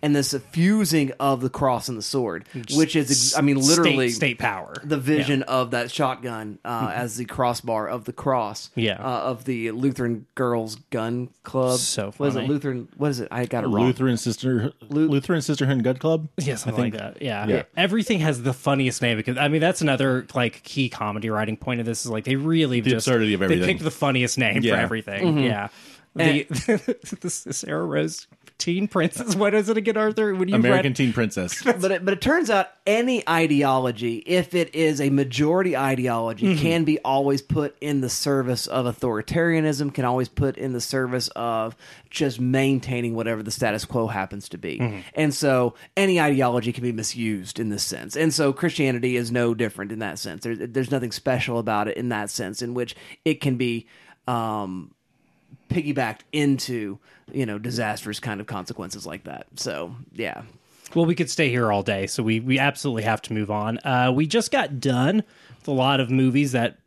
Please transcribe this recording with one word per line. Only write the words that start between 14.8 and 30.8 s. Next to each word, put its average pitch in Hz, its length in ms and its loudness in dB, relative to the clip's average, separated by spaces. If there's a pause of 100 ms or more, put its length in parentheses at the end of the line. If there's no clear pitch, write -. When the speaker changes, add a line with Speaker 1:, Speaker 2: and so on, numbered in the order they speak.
Speaker 1:
Lu- 151 200 2
Speaker 3:
Lutheran 147 340 2
Sisterhood 135 420 2
Gun 131 140 2
Club? 156 300 0 (100)
Speaker 2:
Yeah, 139 160 -2
something 113 260 -4
Speaker 3:
I 123 40 2
think. 110 100 -2
Speaker 2:
like 107 80 -8 (140)
that. - 60 -14
Yeah. 107 240 -4
Speaker 3:
Yeah. 120 120 2 (180)
Speaker 2:
Everything 196 440 2
has 151 240 2
the 131 80 2
funniest 135 500 0
name 117 140 2
because, 123 200 -2
I 143 120 2
mean, 151 120 2
that's 175 200 2
another, 135 520 2
like, 123 300 -2
key 135 260 -2
comedy 107 400 -4
writing 107 280 0
point 120 240 -4
of 113 60 -4
this 113 180 -4
is, 123 80 -6
like, 110 100 -4
they 131 140 0
really 147 440 2
Speaker 3:
The 113 100 2
Speaker 2:
just 113 180 2
Speaker 3:
absurdity 113 260 4
of 92 60 2
Speaker 2:
they 98 60 4
Speaker 3:
everything. 90 200 4
Speaker 2:
picked - 160 0
the 156 80 0
funniest 127 480 0
name 113 240 2
Speaker 3:
Yeah. 110 140 4
Speaker 2:
for 92 40 2
everything. 110 460 -2
Speaker 1:
Mm-hmm. 156 140 4
Speaker 2:
Yeah. 104 280 2 (480)
Speaker 1:
And 147 320 2
Speaker 2:
The, - 680 -2
<laughs> - 40 -18
the 180 100 -6
Sarah - 540 -6
Rose 156 420 -2 (300)
Teen 190 320 0
Princess. 190 480 0
What 202 180 4
is 208 140 2
it 220 80 2
again, 214 200 0
Arthur? 214 380 2
When 185 140 0
you 196 80 2
Speaker 3:
American 127 340 6